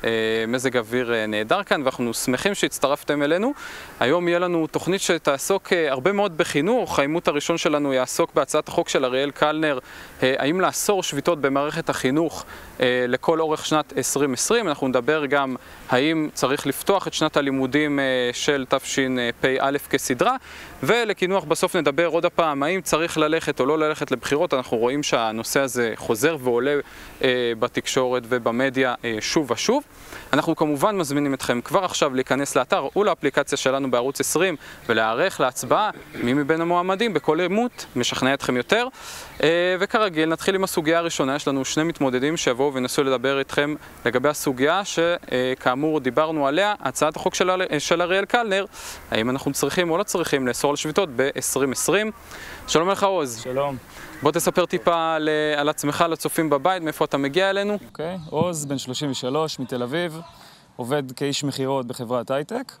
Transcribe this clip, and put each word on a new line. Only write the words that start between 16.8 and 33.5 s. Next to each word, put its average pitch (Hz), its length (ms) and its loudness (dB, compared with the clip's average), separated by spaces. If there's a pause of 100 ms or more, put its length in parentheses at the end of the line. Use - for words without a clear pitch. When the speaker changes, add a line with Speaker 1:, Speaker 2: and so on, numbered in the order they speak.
Speaker 1:
את 160 60 -8
שנת 156 240 0
הלימודים, 139 640 0
אה, 139 60 0 (280)
של 143 360 0
תשפ"א 131 1080 0 (120)
כסדרה, 165 460 0 (480)
ולקינוח 190 600 0
בסוף 160 320 0
נדבר 151 320 2
עוד 165 180 0
הפעם, 156 380 0
האם 180 180 0
צריך 165 360 0
ללכת 156 420 0
או 127 60 4
לא 151 140 2
ללכת 151 320 -2
לבחירות. 143 420 0
אנחנו 127 240 -2 (100)
רואים 143 160 0
שהנושא 113 560 0
הזה 120 360 0
חוזר 131 440 0
ועולה, 123 360 2 (480)
אה, 123 360 2
בתקשורת 127 680 0
ובמדיה, 123 680 0 (100)
אה, 113 160 -2
שוב 147 300 0
ושוב. 254 320 2 (500)
אנחנו 151 220 2
כמובן 156 420 2
מזמינים 143 360 0
אתכם 123 280 -2
כבר 185 240 0
עכשיו 156 280 0
להיכנס 131 440 0
לאתר 143 380 0
ולאפליקציה 156 600 0